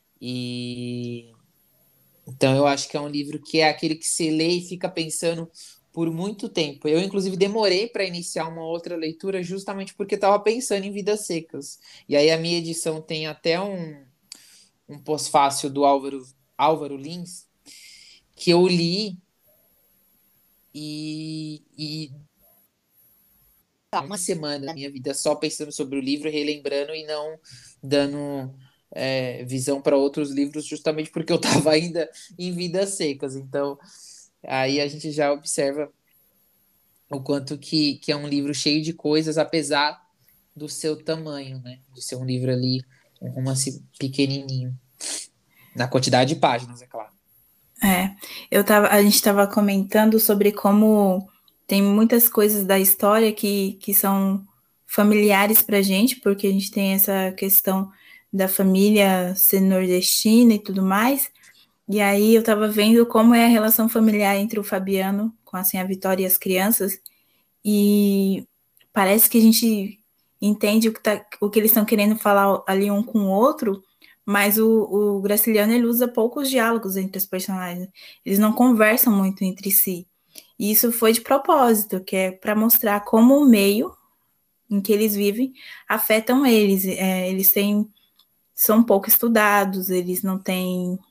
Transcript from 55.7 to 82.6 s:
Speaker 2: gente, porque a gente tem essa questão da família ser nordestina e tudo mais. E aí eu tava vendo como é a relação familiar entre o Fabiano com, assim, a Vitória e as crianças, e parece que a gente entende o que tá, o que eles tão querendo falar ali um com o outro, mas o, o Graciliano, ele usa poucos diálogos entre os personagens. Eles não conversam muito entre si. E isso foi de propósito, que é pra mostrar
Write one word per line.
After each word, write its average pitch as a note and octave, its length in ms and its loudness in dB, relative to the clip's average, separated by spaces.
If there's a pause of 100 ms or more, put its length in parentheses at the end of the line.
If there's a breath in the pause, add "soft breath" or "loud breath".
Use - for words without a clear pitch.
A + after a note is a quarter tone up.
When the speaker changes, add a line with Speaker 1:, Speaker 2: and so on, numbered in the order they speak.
Speaker 2:
gente, G3 360 2
porque G3+ 280 -2
a G3 60 2
gente G3 180 -2
tem G3 240 -2
essa F#3+ 380 0
questão F#3+ 580 -2 (420 loud breath)
da F#3+ 180 0
família F#3+ 840 2
ser - 260 2
nordestina F#3+ 920 4
e G#3 60 0
tudo F#3+ 220 -4
mais. G#3+ 500 0 (560 soft breath)
E G3+ 140 0
aí G3+ 340 4
eu A3+ 80 6
tava G#3+ 240 0
vendo A3 380 4
como A#3 280 6
é A#3 120 6
a - 20 6
relação A3 400 4
familiar G#3 480 2
entre G#3+ 240 -2
o G3+ 60 -4
Fabiano G3 680 -2 (120)
com, - 100 -14
assim, F#3+ 220 -4
a F#3 80 -4
Vitória F#3+ 380 -2
e - 20 -2
as F#3 100 -2
crianças, G3 640 -2 (640 soft breath)
e G3+ 840 2 (460)
parece G3+ 380 2
que A#3+ 80 2
a A3+ 40 6
gente A3 560 4 (440)
entende G#3 480 2
o A3 40 -2
que - 80 -18
tá, G#3 240 -2 (140)
o G3+ 100 -2
que G#3 80 0
eles A3 140 4
tão G#3+ 140 2
querendo G#3+ 320 2
falar G3+ 500 4
ali G3 240 0
um G3+ 100 0
com A3+ 180 -2
o G3 100 0
outro, G#3+ 520 0 (440 soft breath)
mas G3+ 320 2
o, A3 100 4 (500)
o G3 40 -6
Graciliano, G#3 500 2
ele A#3+ 140 2
usa A#3+ 200 0
poucos B3 440 -2
diálogos A3+ 480 0
entre F#3+ 200 -6
os F#3+ 80 -6
personagens. F#3 640 -8 (380 loud breath)
Eles G3 140 0
não G#3+ 120 4
conversam A3+ 640 4
muito F#3+ 300 0
entre F#3 280 -4
si. F3+ 340 -2 (520 loud breath)
E G#3 140 -2
isso A#3 200 2
foi A3+ 200 2
de A3+ 100 0
propósito, B3+ 800 2
que F#3+ 140 -6
é F#3+ 160 0
pra G#3 240 -4
mostrar G#3+ 460 2